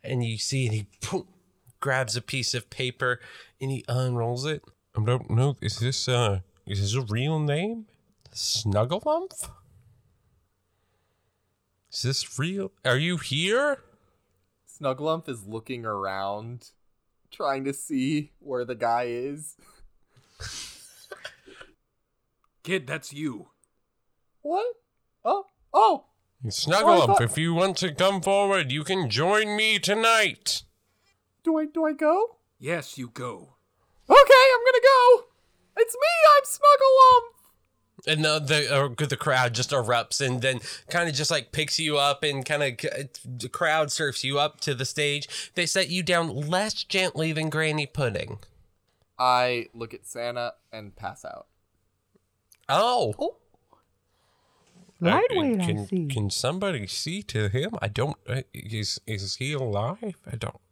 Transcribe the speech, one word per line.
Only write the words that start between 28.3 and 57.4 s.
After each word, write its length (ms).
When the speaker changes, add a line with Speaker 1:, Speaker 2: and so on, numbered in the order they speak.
Speaker 1:
you 120
can 240
join 480
me 220
tonight. 840
Speaker 2:
Do 140
I, 80
do 180
I 80
go? 440
Speaker 3:
Yes, 400
you 100
go. 460
Speaker 2:
Okay, 100
I'm 100
gonna 180
go. 420
It's 160
me, 140
I'm 80
Snugglelumph. 840
Speaker 1:
And 160
the, 160
the, 340
uh, 40
the 100
crowd 380
just 160
erupts 540
and 180
then 180
kinda 220
just, 180
like, 220
picks 260
you 200
up 260
and 200
kinda 340
c-, 100
the 240
crowd 440
surfs 320
you 160
up 220
to 120
the 100
stage. 680
They 120
set 240
you 120
down 460
less 340
gently 500
than 180
Granny 360
Pudding. 520
Speaker 2:
I 540
look 220
at 120
Santa 480
and 240
pass 280
out. 220
Speaker 1:
Oh. 500
Speaker 4:
Oh. 180
Speaker 1:
Uh, 60
Speaker 4:
Lightweight, 500
I 60
Speaker 1:
can, 220
Speaker 4:
see. 180
Speaker 1:
can 240
somebody 560
see 380
to 240